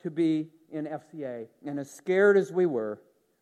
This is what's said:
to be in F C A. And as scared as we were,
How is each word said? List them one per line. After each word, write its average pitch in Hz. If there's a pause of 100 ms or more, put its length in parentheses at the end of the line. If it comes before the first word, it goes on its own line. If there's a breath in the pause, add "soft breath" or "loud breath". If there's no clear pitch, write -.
to 175
be 156 (200)
in 156
F 151
C 151
A. 120 (160)
And 143
as 139
scared 196
as 180
we 180
were, 110 (420)